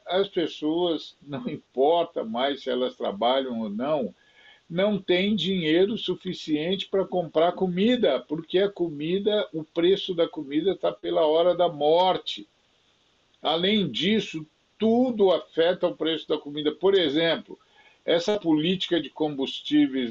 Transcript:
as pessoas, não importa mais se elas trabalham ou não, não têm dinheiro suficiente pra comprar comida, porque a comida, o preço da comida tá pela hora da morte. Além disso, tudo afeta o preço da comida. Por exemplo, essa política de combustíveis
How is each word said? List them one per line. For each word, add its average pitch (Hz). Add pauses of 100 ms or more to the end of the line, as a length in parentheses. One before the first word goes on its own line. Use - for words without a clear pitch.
as 190
pessoas, 160
não 131
importa 151
mais 131
se 131
elas 123
trabalham 117
ou 107
não, 123 (560)
não 196
têm 190
dinheiro 185
suficiente 180
pra 190
comprar 170
comida, 185
porque 165
a 202
comida, 185
o 156
preço 180
da 165
comida 156
tá 175
pela 170
hora 170
da 175
morte. 156 (960)
Além 175
disso, 180 (320)
tudo 226
afeta 175
o 156
preço 160
da 156
comida. 147
Por 196
exemplo, 160 (460)
essa 175
política 165
de 131
combustíveis 135